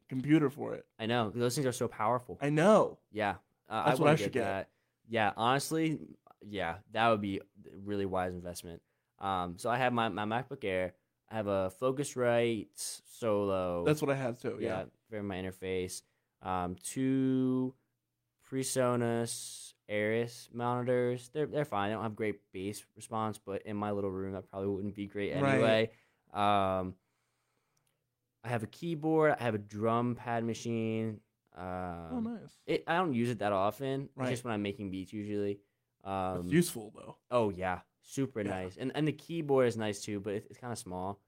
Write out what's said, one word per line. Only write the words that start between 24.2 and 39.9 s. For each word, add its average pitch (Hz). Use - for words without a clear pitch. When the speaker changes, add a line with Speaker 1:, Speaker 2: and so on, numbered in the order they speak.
Speaker 2:
that 90
probably 98
wouldn't 101
be 101
great 101
Speaker 1:
Right. 139
Speaker 2:
anyway. 113
Um, 95
I 117
have 120
a 107
keyboard. 156
I 113
have 117
a 104
drum 113
pad 117
machine. 110
Um, 90
Speaker 1:
Oh, 254
nice. 220
Speaker 2:
it, -
I 160
don't 175
use 117
it 117
that 101
often. 135
It's -
Speaker 1:
Right. 131
Speaker 2:
just 123
when 120
I'm 104
making 101
beats 92
usually. 101
Um, 95
Speaker 1:
That's 90
useful, 123
though. -
Speaker 2:
Oh, 117
yeah. 90
Super 131
Speaker 1:
Yeah. 101
Speaker 2:
nice. 92
And, 131
and 151
the 143
keyboard 143
is 110
nice, 107